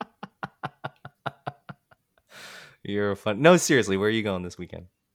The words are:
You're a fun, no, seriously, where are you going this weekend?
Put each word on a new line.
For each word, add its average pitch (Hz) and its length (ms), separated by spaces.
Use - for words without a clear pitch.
You're 101 300
a 95 40
fun, 107 240
no, 170 160
seriously, 110 400
where 101 120
are 107 40
you 110 100
going 95 200
this 90 160
weekend? 87 280